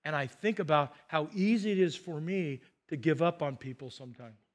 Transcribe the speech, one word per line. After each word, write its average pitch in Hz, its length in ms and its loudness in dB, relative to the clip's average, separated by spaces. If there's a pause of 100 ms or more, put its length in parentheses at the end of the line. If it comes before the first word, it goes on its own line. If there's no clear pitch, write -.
And 156 100 -2
I 139 120 0
think 208 320 -2
about 147 340 2 (140)
how 156 260 0
easy 208 380 2
it 190 80 2
is 175 160 4
for 156 260 -8
me 160 400 -4 (260)
to 165 80 -4
give 147 260 2
up 170 200 2
on 139 160 -4
people 131 320 -12
sometimes. 117 500 -18 (160)